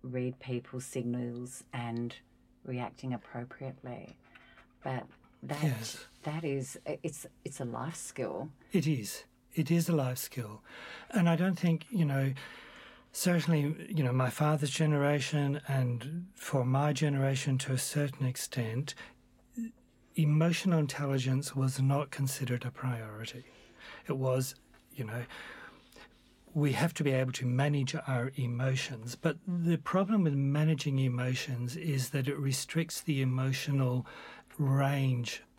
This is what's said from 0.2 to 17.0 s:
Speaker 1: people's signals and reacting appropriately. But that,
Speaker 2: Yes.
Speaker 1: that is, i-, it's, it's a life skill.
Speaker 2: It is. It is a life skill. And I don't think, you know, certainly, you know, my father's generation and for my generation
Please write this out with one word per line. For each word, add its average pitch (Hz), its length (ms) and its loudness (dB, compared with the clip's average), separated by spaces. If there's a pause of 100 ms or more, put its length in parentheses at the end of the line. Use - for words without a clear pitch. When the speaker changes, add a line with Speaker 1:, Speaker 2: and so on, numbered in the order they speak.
Speaker 1:
people's 127 460 -6
signals 120 760 -6 (100)
and 120 420 -4 (500)
reacting 127 480 -6
appropriately. 123 1000 -12 (680)
But 131 220 -4 (380)
that, 147 200 -2
Speaker 2:
Yes. 113 420 -2 (180)
Speaker 1:
that 156 200 -4
is, 139 340 -4 (100)
i-, - 160 -6
it's, 160 220 -6 (180)
it's - 160 -8
a 127 60 -4
life 120 300 -6
skill. - 540 -6 (220)
Speaker 2:
It 156 160 4
is. 120 360 -2 (300)
It 160 160 0
is 170 180 4
a 170 80 2
life 127 220 2
skill. 107 460 -8 (480)
And 175 180 6
I 165 60 6
don't 180 240 2
think, 165 320 4
you 175 140 4
know, 135 280 2 (760)
certainly, 160 640 4 (120)
you 160 160 2
know, 123 80 4
my 127 200 4
father's 151 400 2
generation 143 960 2
and 135 680 -2
for 131 320 0
my 139 260 2
generation 139 680 2